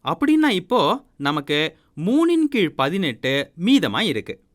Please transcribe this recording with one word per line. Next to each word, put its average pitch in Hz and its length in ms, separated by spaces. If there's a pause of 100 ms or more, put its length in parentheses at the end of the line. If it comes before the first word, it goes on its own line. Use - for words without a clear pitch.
அப்படின்னா, 285 440
இப்போ 208 580 (100)
நமக்கு 147 640 (180)
மூணின் 311 480
கீழ் 214 300
பதினெட்டு 139 800
மீதமா 170 440
இருக்கு. 120 540